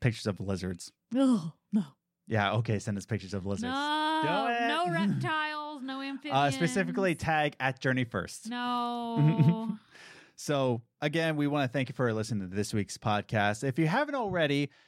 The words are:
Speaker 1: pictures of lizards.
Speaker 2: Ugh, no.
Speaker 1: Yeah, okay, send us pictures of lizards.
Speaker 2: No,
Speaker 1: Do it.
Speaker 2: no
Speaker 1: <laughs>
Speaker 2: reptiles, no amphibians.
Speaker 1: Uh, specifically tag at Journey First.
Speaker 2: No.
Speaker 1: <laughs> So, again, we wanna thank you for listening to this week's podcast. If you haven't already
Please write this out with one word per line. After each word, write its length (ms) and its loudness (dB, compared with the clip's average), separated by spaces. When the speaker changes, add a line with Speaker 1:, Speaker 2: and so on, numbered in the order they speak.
Speaker 1:
pictures 260 0
of 140 -2
lizards. 520 -4
Speaker 2:
Ugh, 360 4
no. 120 2
Speaker 1:
Yeah, 300 2
okay, 220 0
send 200 -4
us 80 -10
pictures 260 -4
of 140 -4
lizards. 260 -4
Speaker 2:
No, 500 0
Speaker 1:
Do 300 2
it. 160 0
Speaker 2:
no 240 0
Speaker 1:
<laughs> 0 -
Speaker 2:
reptiles, 880 -2
no 200 -6
amphibians. 340 -4
Speaker 1:
Uh, 140 4
specifically 640 0
tag 440 0
at 220 0
Journey 240 2
First. 460 -6
Speaker 2:
No. 1300 2
Speaker 1:
<laughs> 60 -20
So, 440 0
again, 340 0
we 100 2
wanna 220 2
thank 220 -2
you 40 -10
for 200 2
listening 340 -2
to 80 -6
this 160 -2
week's 240 -2
podcast. 680 0
If 160 -2
you 80 4
haven't 280 0
already 560 0